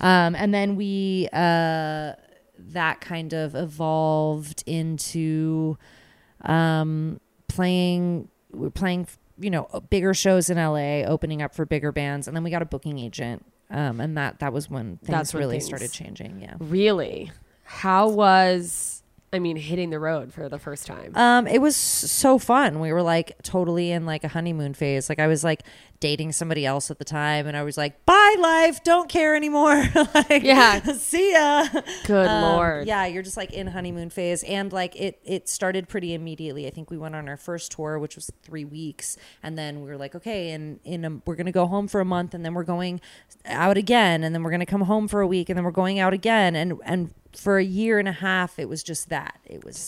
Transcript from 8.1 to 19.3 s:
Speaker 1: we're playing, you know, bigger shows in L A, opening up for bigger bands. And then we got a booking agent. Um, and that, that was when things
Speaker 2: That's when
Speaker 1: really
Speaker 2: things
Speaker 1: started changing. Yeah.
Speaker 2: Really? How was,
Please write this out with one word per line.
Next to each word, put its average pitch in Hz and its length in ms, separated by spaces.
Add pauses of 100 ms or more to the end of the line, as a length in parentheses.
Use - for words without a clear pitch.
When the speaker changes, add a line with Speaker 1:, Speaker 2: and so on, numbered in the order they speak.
Speaker 1:
we're 156 180
playing, 180 360 (320)
you 202 120
know, 165 160 (240)
bigger 190 240
shows 185 360
in 170 80
L 156 180
A, 147 280
opening 156 380
up 143 120
for 160 120
bigger 151 260
bands. 143 340
And 160 100
then 165 80
we 170 60
got 170 120
a 165 40
booking 143 320
agent. 117 460 (260)
Um, 123 300
and 151 180
that, 139 220
that 143 120
was 143 160
when 113 300
things - 100
Speaker 2:
That's 156 260
when 156 80
Speaker 1:
really 127 140
Speaker 2:
things 139 100
Speaker 1:
started 127 260
changing. - 500
Yeah. - 180
Speaker 2:
Really? 170 720 (320)
How 190 440
was, 185 920 (300)